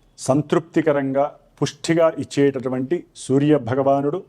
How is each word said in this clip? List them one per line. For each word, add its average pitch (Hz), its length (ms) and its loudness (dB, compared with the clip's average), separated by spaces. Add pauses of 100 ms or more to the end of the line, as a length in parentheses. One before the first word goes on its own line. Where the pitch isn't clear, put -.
(180)
సంతృప్తికరంగా, 143 1160 0 (280)
పుష్టిగా 160 560 0
ఇచ్చేటటువంటి 135 840 -2 (120)
సూర్య 143 420 2
భగవానుడు 139 720 0